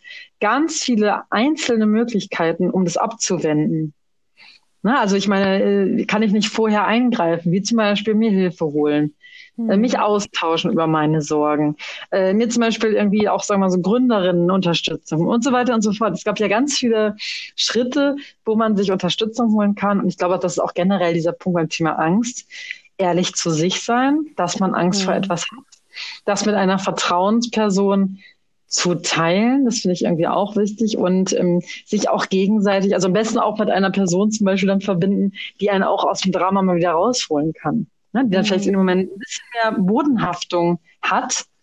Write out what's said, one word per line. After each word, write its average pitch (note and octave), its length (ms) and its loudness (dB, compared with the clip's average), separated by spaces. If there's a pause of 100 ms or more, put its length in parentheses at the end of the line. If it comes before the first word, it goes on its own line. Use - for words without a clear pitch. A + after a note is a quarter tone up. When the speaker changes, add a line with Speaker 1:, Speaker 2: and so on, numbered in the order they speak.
(400)
Speaker 1:
ganz C#4 420 0
viele G#3 480 0
einzelne A#3 560 0
Möglichkeiten, G3 840 0
um F#3 140 0
das E3 120 -2
abzuwenden? D#3 960 -2 (920)
Na, B3+ 180 2
also G3+ 160 2
ich G3 120 0
meine, G3 340 2 (380)
äh, - 60 -2
kann G#3+ 160 0
ich G#3+ 100 2
nicht G#3 160 2
vorher G#3 380 2
eingreifen, F3 680 2
wie G3 80 2
zum A3+ 160 -2
Beispiel G#3 380 0
mir A3 160 2
Hilfe F#3 360 0
holen, D3 480 0 (440)
äh, A3 180 0
Speaker 2:
Mhm. G3+ 40 4
Speaker 1:
mich B3 180 0
austauschen F3 760 -2
über E3 140 0
meine D#3 340 2
Sorgen, D3+ 560 0 (360)
äh, F#3+ 200 2
mir A3+ 160 2
zum A#3 140 0
Beispiel A3 320 0
irgendwie G#3 340 2
auch, F#3 140 0
sagen G3+ 180 0
wir F#3+ 60 2
mal, F#3 60 2
so F3+ 100 2
Gründerinnen-Unterstützung F3+ 1400 0
und A#3 180 0
so C4+ 80 0
weiter B3 220 0
und A3+ 80 0
so G#3+ 100 0
fort. G#3 220 -2
Es - 100 -10
gab G#3 140 -2
ja G#3 100 0
ganz B3+ 300 0
viele G#3+ 380 0 (400)
Schritte, C#4 600 0 (300)
wo A3 100 0
man A3 200 2
sich G3 140 2
Unterstützung G#3+ 640 0
holen G#3 220 2
kann. G3+ 260 0
Und - 80 0
ich F#3 80 -2
glaube, F3+ 240 0
das F3+ 120 -2
ist - 80 -4
auch E3+ 120 -2
generell F3+ 400 0
dieser E3+ 200 0
Punkt E3+ 260 -4
beim D#3+ 100 0
Thema D#3+ 300 -2
Angst, G3+ 480 0 (500)
ehrlich F3+ 380 0
zu - 160 -4
sich E3 320 0
sein, C#4 440 0 (100)
dass F3 240 -2
man F#3+ 140 0
Angst F#3 280 0
vor F#3+ 120 0
Speaker 2:
Mhm. G3 100 -2
Speaker 1:
etwas F3 260 -4
hat, B3+ 140 -20 (640)
das G3+ 200 -2
mit G#3 80 2
einer F#3+ 240 2
Vertrauensperson G3 1400 0 (480)
zu - 280 -2
teilen, F#3+ 680 2
das A3+ 160 0
finde F3+ 140 0
ich - 100 -2
irgendwie E3+ 240 0
auch G3+ 260 -2
wichtig G#3+ 420 0
und, F#3 360 2
ähm, F3+ 280 2 (260)
sich - 220 -2
auch - 200 0
gegenseitig, G3 640 2
also F#3 140 0
am F#3 60 2
besten A3 240 0
auch G#3 200 -2
mit G#3 100 0
einer F#3+ 220 2
Person G3 400 0
zum G#3+ 140 -2
Beispiel F#3+ 240 2
dann G3 120 2
verbinden, G3 520 0 (280)
die G3+ 100 0
einen G3 120 2
auch E3 220 0
aus D3+ 160 -2
dem F#3+ 100 0
Drama F#3+ 320 0
mal F#3 140 2
wieder E3+ 160 0
rausholen D#3+ 600 0
kann, D#3 360 -4 (240)
ne? C4 140 0
Die G#3+ 40 0
dann F#3 120 2
Speaker 2:
Mhm. - 40 0
Speaker 1:
vielleicht G3 200 -2
in G3 80 0
dem G3 40 2
Moment F#3 340 0
ein G3 60 -14
bisschen - 260 -12 (100)
mehr A3+ 180 0
Bodenhaftung F3+ 1080 0 (240)
hat. B3+ 440 -2 (160)